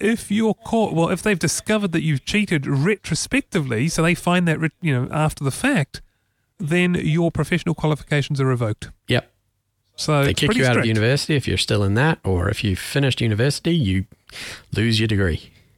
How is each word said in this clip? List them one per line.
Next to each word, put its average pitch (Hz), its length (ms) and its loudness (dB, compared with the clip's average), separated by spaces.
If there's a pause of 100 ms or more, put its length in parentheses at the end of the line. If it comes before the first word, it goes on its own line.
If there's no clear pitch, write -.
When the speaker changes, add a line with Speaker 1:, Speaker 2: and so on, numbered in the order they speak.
Speaker 1:
if 220 300 -2
you're 214 240 2
caught, - 380 -2
well, 165 160 0
if 185 140 -2
they've 208 160 0
discovered 202 540 -2
that 165 100 0
you've 151 240 -2
cheated 180 400 0
retrospectively, 156 1200 -2
so 165 140 0
they 170 140 2
find 175 320 0
that, 151 100 0
re-, 160 120 -2 (120)
you 160 100 0
know, 123 200 0
after 151 320 -2
the 135 80 0
fact, 247 500 -2 (560)
then 180 380 0
your 160 340 0
professional 160 460 -2
qualifications 147 640 -2
are 131 60 2
revoked. 120 440 -2 (180)
Speaker 2:
Yep. - 220 0 (640)
Speaker 1:
So 147 280 2
Speaker 2:
They 139 60 2
Speaker 1:
it's 135 100 -2
Speaker 2:
kick 147 80 2
Speaker 1:
pretty 220 120 2
Speaker 2:
you 131 60 4
out 127 60 4
of - 100 4
Speaker 1:
strict. 113 60 0
Speaker 2:
university 117 480 2
if 123 100 -2
you're 92 100 0
still 104 280 0
in 98 100 2
that, 151 300 2
or 95 240 0
if - 160 -2
you've 95 160 0
finished 139 400 0
university, 120 540 0
you 98 320 2 (680)
lose 110 240 2
your 110 80 2
degree. 98 440 -2 (280)